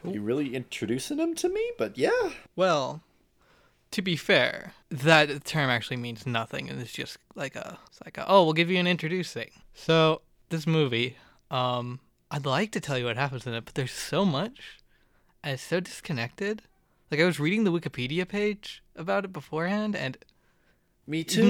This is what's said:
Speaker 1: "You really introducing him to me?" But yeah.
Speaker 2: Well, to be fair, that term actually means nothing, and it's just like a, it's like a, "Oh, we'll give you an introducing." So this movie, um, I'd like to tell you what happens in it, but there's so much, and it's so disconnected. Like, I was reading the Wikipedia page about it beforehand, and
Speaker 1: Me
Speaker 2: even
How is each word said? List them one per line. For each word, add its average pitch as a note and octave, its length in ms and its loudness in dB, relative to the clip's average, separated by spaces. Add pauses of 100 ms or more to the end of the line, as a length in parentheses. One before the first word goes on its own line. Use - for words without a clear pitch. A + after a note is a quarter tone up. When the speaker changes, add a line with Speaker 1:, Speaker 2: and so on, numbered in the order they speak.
Speaker 1:
"You F3 180 -6
really B2+ 340 -2
introducing B2+ 640 -4
him E4 160 0
to F4+ 140 0
me?" A4 280 -2
But G#3 220 -4
yeah. G4+ 320 2 (240)
Speaker 2:
Well, D#3 480 0 (880)
to - 100 -4
be F3+ 140 0
fair, D3+ 580 2 (160)
that D3 560 6
term C#3+ 240 0
actually B2 280 0
means A#2+ 280 -8
nothing, B2+ 420 -4
and C3+ 140 -8
it's A#2+ 120 -12
just - 260 -10 (160)
like C3+ 200 -8
a, - 300 -12
it's - 180 -20
like - 140 -16
a, - 100 -6
"Oh, F#3+ 180 8
we'll D#3 80 2
give E3+ 180 2
you F#3 80 2
an F3 80 2
introducing." E3 640 -4 (240)
So D#3+ 460 4 (280)
this D#3+ 160 -4
movie, B2 500 2 (360)
um, B2 480 -2 (320)
I'd C#3+ 140 -4
like D3+ 260 0
to - 100 -2
tell C#3 160 -2
you B2 80 -2
what A#2 120 -2
happens C3+ 280 -4
in A#2+ 80 -6
it, A#2 120 -6
but - 100 -12
there's C3 160 -2
so - 340 0
much, F#3+ 540 -4 (640)
and C#3+ 100 -4
it's B2+ 100 -8
so E3+ 160 -2
disconnected. F3+ 840 -6 (480)
Like, D3+ 100 -2
I E3+ 40 8
was D#3+ 140 2
reading G3 260 2
the F#3 60 4
Wikipedia D#3+ 560 -2
page G#3 540 -4 (140)
about G3 300 -2
it F#3+ 80 -10
beforehand, F#3 640 -2
and C3 220 -4 (880)
Speaker 1:
Me D#3 140 -4
Speaker 2:
even G3+ 300 4